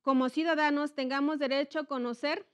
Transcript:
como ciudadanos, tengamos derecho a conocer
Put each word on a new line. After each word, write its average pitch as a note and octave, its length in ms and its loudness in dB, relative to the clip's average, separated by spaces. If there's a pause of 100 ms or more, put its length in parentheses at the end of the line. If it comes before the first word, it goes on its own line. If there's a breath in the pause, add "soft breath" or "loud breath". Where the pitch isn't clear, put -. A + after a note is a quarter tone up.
como C4 260 4
ciudadanos, D4 640 0
tengamos C#4 460 -2
derecho C#4+ 400 -2
a D4 60 -6
conocer C#4 680 -4